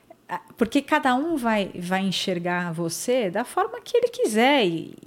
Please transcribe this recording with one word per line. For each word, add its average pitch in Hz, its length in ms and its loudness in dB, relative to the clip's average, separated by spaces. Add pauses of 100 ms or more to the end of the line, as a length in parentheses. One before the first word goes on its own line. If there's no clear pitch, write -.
(260)
Ah, - 140 -6 (160)
porque 254 240 2
cada 277 340 2
um 320 220 0
vai, 226 380 0
vai 180 260 -2
enxergar 175 720 -2
você 175 580 -2
da 202 140 -2
forma 453 380 -4
que - 120 -4
ele 480 140 4
quiser 262 560 4
e, 165 300 -2 (120)